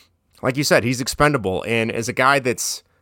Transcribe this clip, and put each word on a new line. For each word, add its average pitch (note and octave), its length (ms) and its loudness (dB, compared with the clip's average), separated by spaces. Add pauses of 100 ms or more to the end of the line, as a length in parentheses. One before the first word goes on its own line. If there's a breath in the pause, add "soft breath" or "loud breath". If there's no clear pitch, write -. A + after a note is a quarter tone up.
(420 loud breath)
like B2+ 160 -2
you D3 60 0
said, C#3 200 4
he's A#2+ 180 0
expendable. A#2+ 680 0
And A2+ 240 0
as A2+ 160 -4
a A#2 60 -4
guy C3+ 260 4
that's - 420 -4 (200)